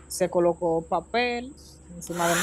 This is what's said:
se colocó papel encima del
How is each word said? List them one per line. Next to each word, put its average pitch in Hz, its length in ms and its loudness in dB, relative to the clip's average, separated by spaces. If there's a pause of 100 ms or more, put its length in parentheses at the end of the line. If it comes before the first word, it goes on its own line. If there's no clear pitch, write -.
se 180 220 0
colocó 170 580 2
papel 240 680 -2 (420)
encima 170 320 -2
del 170 140 4